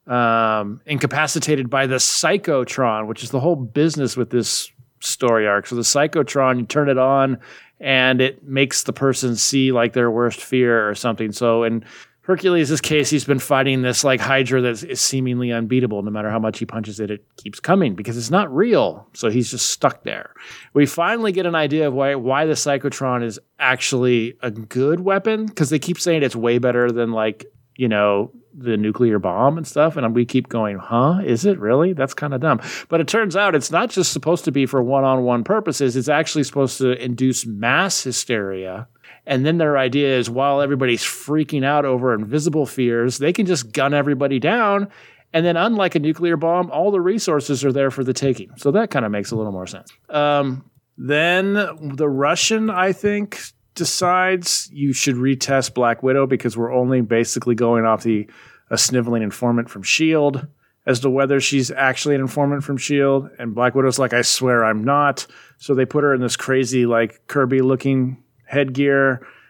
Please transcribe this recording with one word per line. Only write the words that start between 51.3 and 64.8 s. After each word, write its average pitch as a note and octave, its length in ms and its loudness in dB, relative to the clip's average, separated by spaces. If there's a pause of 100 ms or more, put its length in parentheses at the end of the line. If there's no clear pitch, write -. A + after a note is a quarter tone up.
the D3 280 -2
Russian, F3 600 0
I F#3 240 2
think, G#3 480 -4 (340)
decides F3+ 1000 0
you C#3+ 200 0
should C3 240 0
retest C3 560 0
Black A#2+ 300 2
Widow C3 240 2
because B2 300 0
we're A#2 180 -2
only B2+ 260 2
basically A#2 540 0
going A#2 320 2
off A2 160 2
the, G#2+ 240 0 (420)
a - 80 -4
sniveling A#2 460 0
informant A#2 480 -2
from G2 120 -16
shield D3 640 2 (380)
as B2 160 0
to C#3 80 0
whether C3+ 320 2
she's C3 300 0
actually C3+ 440 0
an C3+ 60 0
informant C#3+ 440 0
from C#3+ 120 -4
shield. C#3 600 0
And A#2 160 -8
Black A#2+ 200 2
Widow's C3 240 2
like, C3 140 0
"I A#2+ 100 2
swear A#2+ 420 2
I'm A2 200 0